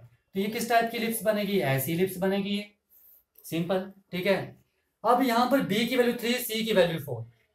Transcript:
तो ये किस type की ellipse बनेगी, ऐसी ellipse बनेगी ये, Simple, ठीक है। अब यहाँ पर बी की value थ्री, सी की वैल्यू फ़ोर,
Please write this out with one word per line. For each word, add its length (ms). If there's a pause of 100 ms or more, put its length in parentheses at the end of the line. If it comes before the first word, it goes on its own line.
(340)
तो 60
ये 80
किस 200
type 220
की 60
ellipse 280
बनेगी, 360
ऐसी 320
ellipse 260
बनेगी 380
ये, 140 (720)
Simple, 480 (200)
ठीक 140
है। 100 (680)
अब 180
यहाँ 280
पर 120
बी 240
की 100
value 200
थ्री, 180
सी 300
की 80
वैल्यू 280
फ़ोर, 240 (300)